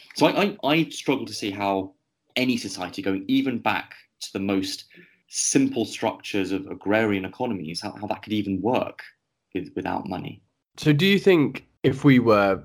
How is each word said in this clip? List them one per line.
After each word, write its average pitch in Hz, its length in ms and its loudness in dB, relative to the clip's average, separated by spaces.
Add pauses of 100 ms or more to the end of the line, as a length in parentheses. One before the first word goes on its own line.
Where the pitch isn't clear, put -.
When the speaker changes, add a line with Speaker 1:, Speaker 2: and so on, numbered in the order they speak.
(160)
Speaker 1:
So 143 100 4
I, 175 160 2
I, 202 220 -2
I 156 240 2
struggle - 360 -4
to - 80 -12
see 104 200 -6
how 98 400 -2 (420)
any 127 220 0
society, 95 440 -8
going 98 280 -2
even 131 300 0
back 104 360 -2 (260)
to - 120 -14
the 101 80 -4
most 98 460 -2 (420)
simple - 560 0
structures 101 640 -4
of 98 160 -4
agrarian 104 580 0
economies, 92 560 -8
how, 101 200 -10
how 101 80 -8
that 104 140 -6
could 107 100 -8
even 98 280 -2
work 113 440 -2 (500)
with, 95 220 -6
without 90 320 -4
money. - 340 -10 (340)
Speaker 2:
So 151 160 2
do 147 140 2
you 196 120 4
think 165 500 2 (160)
if 135 200 2
we 135 140 10
were 101 460 6